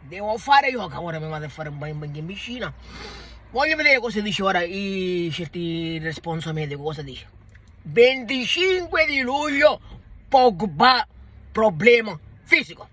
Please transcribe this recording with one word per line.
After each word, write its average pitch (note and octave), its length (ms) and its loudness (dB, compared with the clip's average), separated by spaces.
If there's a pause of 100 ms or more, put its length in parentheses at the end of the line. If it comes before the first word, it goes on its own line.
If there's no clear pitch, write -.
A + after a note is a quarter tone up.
Devo G3+ 380 -8
fare C#4 300 4
yoga. F#3 320 -6
Ora E3 180 -8
mi D#3 100 -8
vado D3+ 160 -8
a D3+ 60 -10
fare D#3 180 -10
un D3 100 -12
bagno D3+ 260 -8
in D3+ 220 -10
piscina. G#3 460 -10 (760)
Voglio D4+ 260 0
vedere D4 240 4
cosa A3+ 200 -2
dice G3+ 220 -2
ora F#3+ 180 2
i F#3 720 -4
certi E3 680 -6
responso D#3+ 540 -6
medico, C#3+ 300 -6
cosa D3+ 200 -6
dice. C3 240 -14 (560)
Venticinque C4+ 1200 2
di C#4+ 140 0
luglio, C#4+ 600 2 (480)
Pogba, A3+ 760 4 (460)
problema G#3+ 680 2 (240)
fisico. - 500 -2